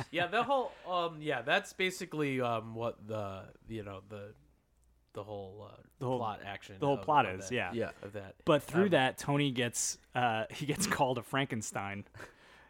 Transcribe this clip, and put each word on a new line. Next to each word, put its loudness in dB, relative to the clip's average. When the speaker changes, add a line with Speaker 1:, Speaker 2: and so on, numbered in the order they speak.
Speaker 1:
<laughs> -16
Speaker 2:
Yeah, 0
the 2
whole, 2
um, 0
yeah, 0
that's 2
basically, 0
um, 0
what -4
the, -4
you -6
know, -10
the -12
the -8
whole, -10
uh, -20
Speaker 1:
The -4
whole 2
Speaker 2:
plot -4
action -10
Speaker 1:
the 0
whole 4
Speaker 2:
of, -8
Speaker 1:
plot 6
Speaker 2:
of -2
Speaker 1:
is, -8
Speaker 2:
that, -2
Speaker 1:
yeah. 0
Speaker 3:
Yeah. -2
Speaker 2:
of -10
that. -10
Speaker 1:
But 6
through 4
Speaker 2:
Um, 2
Speaker 1:
that, 4
Tony 2
gets, 0
uh, 2
<laughs> -18
he -8
gets 0
called 4
a -4
Frankenstein. -2